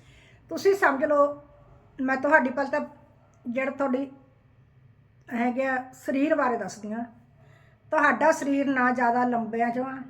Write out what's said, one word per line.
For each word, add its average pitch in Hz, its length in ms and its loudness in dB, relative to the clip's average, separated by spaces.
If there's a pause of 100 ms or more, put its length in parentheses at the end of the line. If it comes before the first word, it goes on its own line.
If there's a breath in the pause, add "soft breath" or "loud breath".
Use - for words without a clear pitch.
(480 soft breath)
ਤੁਸੀਂ 381 260 2
ਸਮਝ 285 300 2
ਲਓ, 294 380 2 (580)
ਮੈਂ 262 160 0
ਤੁਹਾਡੀ 277 340 4
ਪਹਿਲਾਂ 277 300 -2
ਤਾਂ 247 60 -8 (600)
ਜਿਹੜਾ 262 220 -2
ਤੁਹਾਡੀ 269 420 -4 (1200)
ਹੈਗੇ 247 340 -2
ਆ 262 260 -2
ਸਰੀਰ 294 420 0
ਬਾਰੇ 254 220 0
ਦੱਸਦੀ 208 360 -10
ਹਾਂ। 233 120 -6 (840 soft breath)
ਤੁਹਾਡਾ 294 420 4
ਸਰੀਰ 277 340 0
ਨਾ 254 240 2
ਜ਼ਿਆਦਾ 247 340 2
ਲੰਬਿਆਂ 233 440 -2
'ਚੋਂ 247 160 -4
ਆ, 269 140 -10 (120)